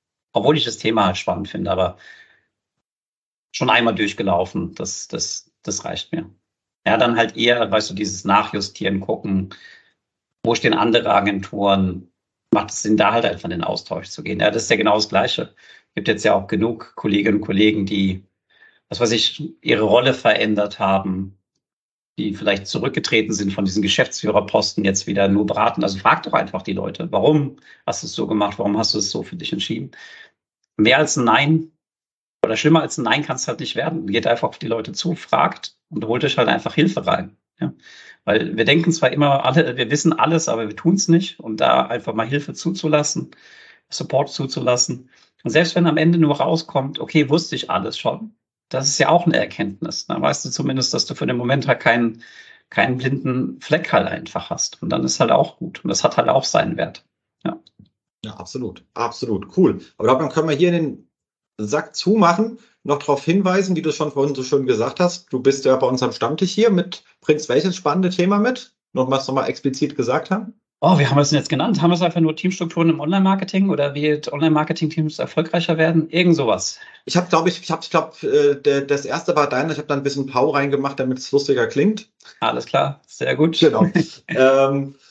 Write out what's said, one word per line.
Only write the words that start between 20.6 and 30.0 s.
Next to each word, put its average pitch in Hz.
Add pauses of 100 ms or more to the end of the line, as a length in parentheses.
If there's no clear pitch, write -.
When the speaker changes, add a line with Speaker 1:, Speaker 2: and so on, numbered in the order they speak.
Speaker 1:
haben, 95 (840)
die 104
vielleicht 98
zurückgetreten 110
sind 98
von 101
diesen 95
Geschäftsführerposten, 104
jetzt 95
wieder 98
nur 101
beraten. -
Also 98
frag -
doch -
einfach -
die -
Leute, -
warum 135 (300)
hast -
du -
es -
so 117
gemacht, 104
warum 101
hast 110
du -
es -
so -
für -
dich -
entschieden? - (840)